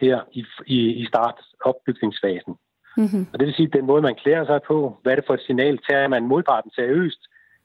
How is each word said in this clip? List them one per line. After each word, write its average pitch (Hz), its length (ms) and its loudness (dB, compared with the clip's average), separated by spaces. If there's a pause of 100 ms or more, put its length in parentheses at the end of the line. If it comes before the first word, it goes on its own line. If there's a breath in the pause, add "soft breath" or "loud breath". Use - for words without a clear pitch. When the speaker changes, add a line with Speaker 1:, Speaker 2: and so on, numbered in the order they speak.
Speaker 1:
her 135 200 4 (120)
i, 117 120 -10 (220)
i, 127 120 0 (240)
i 113 40 -8
start 117 280 0 (300)
opbygningsfasen. 104 880 -4 (420 soft breath)
Speaker 2:
Mhm. 202 360 0
Speaker 1:
Og - 60 -12
det 143 80 2
vil 147 80 -4
sige, 160 140 2
den 135 180 0
måde, 147 160 4
man 131 120 0
klæder 151 320 0
sig 143 160 0
på, 147 400 -2
hvad 131 100 2
er 131 40 2
det 139 100 -2
for 135 80 0
et 127 120 -4
signal, 135 320 0 (120)
tager 139 180 2
man 120 180 0
modparten 131 440 0
seriøst? 147 500 -2 (440 soft breath)